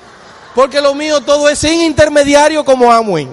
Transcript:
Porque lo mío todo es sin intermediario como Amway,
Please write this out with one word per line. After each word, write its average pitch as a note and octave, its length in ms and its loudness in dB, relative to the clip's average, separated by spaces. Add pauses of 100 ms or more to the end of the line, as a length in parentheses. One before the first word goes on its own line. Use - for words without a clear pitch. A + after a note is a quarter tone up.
(540)
Porque C4+ 260 -2
lo C#4+ 140 0
mío D4+ 280 -4
todo D4 280 0
es D4 80 -2
sin E4 240 -2
intermediario D4 800 2
como B3+ 300 2
Amway, F#3+ 400 -2